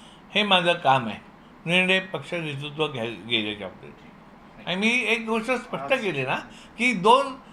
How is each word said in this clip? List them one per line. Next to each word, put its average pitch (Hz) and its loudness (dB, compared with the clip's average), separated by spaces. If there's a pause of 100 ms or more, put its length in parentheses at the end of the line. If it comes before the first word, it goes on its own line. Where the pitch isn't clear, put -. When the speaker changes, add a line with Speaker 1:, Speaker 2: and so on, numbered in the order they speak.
(360)
Speaker 1:
हे 208 2
माझं 180 4
काम 131 2
आहे. 101 -8 (460)
निर्णय 185 2
पक्ष 180 -8
नेतृत्व 151 -4
घ्याय-, 113 -6
घेईल 110 0
याच्याबद्दल. 98 -10 (760)
आणि 170 -4
मी 226 0
एक 226 0
गोष्ट 220 -2
स्पष्ट 196 -4
Speaker 2:
आज 262 2
Speaker 1:
केली 151 -2
ना, 151 -2 (420)
की 240 2
दोन 254 4 (180)